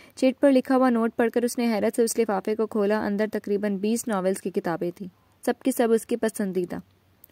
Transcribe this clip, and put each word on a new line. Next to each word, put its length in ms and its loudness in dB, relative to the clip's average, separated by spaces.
चिट 200 2
पर 140 4
लिखा 240 2
हुआ 140 4
नोट 240 0
पढ़कर 320 0
उसने 200 -2
हैरत 300 0
से 80 4
उस 140 0
लिफाफे 380 0
को 100 0
खोला। 400 0
अंदर 220 -2
तकरीबन 500 -2
बीस 300 -2
नॉवेल्स 320 0
की 120 -6
किताबें 400 -2
थीं, 180 -14
सब 140 -2
की 120 0
सब 200 2
उसकी 240 0
पसंदीदा। 680 -4